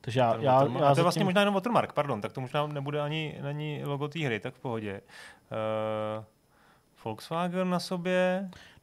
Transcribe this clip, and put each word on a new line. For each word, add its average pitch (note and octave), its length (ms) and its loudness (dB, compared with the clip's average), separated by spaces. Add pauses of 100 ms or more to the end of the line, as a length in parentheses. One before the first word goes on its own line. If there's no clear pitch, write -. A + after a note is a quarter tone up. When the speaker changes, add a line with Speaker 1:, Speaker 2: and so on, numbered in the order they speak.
Speaker 1:
Takže B2 200 0
já, A#2+ 120 6
Speaker 2:
Ten A#2 100 0
Speaker 1:
já, C3 120 4
Speaker 2:
watermark. C3+ 280 4
Speaker 1:
já C#3+ 80 6
Speaker 2:
A C#3 40 8
to D3 60 4
je - 20 4
vlastně F3 180 4
Speaker 1:
zatím G3 60 4
Speaker 2:
možná F#3 140 4
jenom G3+ 140 4
watermark, F#3+ 380 2
pardon, C#3+ 280 0
tak G#2+ 120 -6
to - 80 -6
možná D3 260 -2
nebude D3 340 -4
ani, D3+ 480 -4
ani D3 360 -6
logo C#3+ 240 -4
té D3 120 -8
hry, A#2+ 200 0
tak C3+ 140 -8
v - 60 -20
pohodě. G#2+ 400 -6 (1200)
Eh, G#2+ 40 -14 (800)
Volkswagen F3 640 -4
na F3+ 100 0
sobě. F#3 680 0 (340)